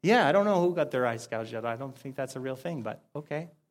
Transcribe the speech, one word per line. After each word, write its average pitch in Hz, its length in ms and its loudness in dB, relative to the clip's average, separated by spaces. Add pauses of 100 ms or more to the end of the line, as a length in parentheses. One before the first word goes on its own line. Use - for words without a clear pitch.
"Yeah, 202 260 6
I 143 40 6
don't 202 140 4
know 202 140 4
who 175 140 4
got 151 160 0
their 127 160 2
eyes 117 220 -2
gouged 113 260 -6
out. 113 100 -6
I 117 120 -2
don't 131 200 -10
think 135 200 -12
that's 135 200 -6
a 131 40 -6
real 131 160 -6
thing, 156 260 -6
but 107 180 -8 (160)
okay." 147 340 -8 (220)